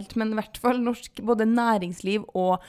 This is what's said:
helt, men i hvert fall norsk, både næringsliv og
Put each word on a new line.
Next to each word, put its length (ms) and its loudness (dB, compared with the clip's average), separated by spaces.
helt, 160 -8
men 160 0
i 20 -4
hvert 220 -8
fall 220 2
norsk, 440 -4
både 240 2
næringsliv 760 0
og 340 2